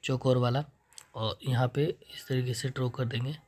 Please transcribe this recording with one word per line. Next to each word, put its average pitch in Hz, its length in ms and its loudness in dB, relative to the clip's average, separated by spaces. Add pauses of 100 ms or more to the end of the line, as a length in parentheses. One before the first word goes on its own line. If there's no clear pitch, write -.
चौकोर 127 320 4
वाला 123 280 2 (500)
और 110 300 -2
यहाँ 127 240 2
पे 143 160 0
इस - 440 -6
तरीके 127 260 0
से 135 140 -4
ड्रॉ 127 220 -2
कर 127 140 -4
देंगे 127 320 -4 (120)